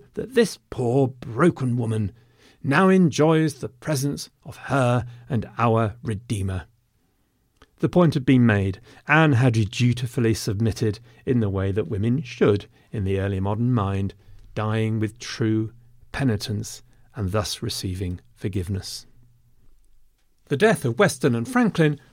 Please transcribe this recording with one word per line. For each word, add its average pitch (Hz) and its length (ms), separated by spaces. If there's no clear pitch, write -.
that 254 220
this 233 240
poor 131 380
broken 123 680
woman 110 360
now 185 280
enjoys 160 640
the - 140
presence 143 600
of - 140
her 123 380
and 117 300
our 113 460
Redeemer." 95 600
The - 100
point 175 240
had 131 120
been 127 200
made. 98 340
Anne 156 260
had 123 200
dutifully 120 640
submitted 110 640
in 123 140
the 104 100
way 98 220
that 101 180
women 117 320
should 107 460
in 104 120
the 98 160
early 98 200
modern 107 340
mind, 98 400
dying 110 460
with 107 180
true 110 560
penitence 110 720
and 95 160
thus 107 320
receiving 92 580
forgiveness. 95 720
The 143 100
death 208 280
of 117 140
Weston 147 360
and 117 120
Franklin 196 520